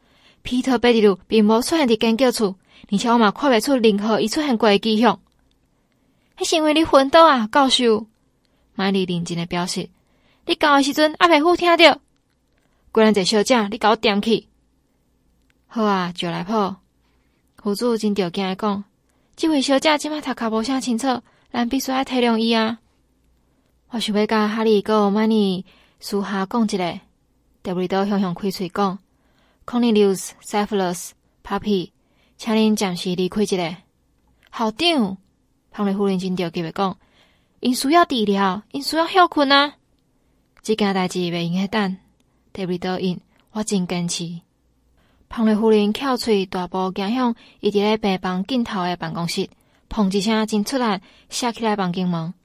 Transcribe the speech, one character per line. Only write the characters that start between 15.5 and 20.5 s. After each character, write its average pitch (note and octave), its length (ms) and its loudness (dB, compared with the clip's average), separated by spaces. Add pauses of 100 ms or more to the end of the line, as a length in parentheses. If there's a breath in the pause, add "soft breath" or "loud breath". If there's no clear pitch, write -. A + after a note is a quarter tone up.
”“好 A3 180 -2
啊， F#3 280 0
就 F3 160 -6
来 E3+ 140 -6
破。” G3 320 -2 (880)
胡 G3+ 120 -2
子 A#3 240 0
真 G#3+ 160 -2
着 F3+ 160 -2
惊 G3 120 -6
的 F#3 120 -4
讲 G3+ 280 -4 (540)
，“这 E4 100 -2
位 D4 140 2
小 C4+ 160 2
姐 D4+ 180 2
即 D4+ 140 -6
摆 D4+ 100 -6
头 C4 140 -6
壳 A3+ 160 -4
无 A3 140 -2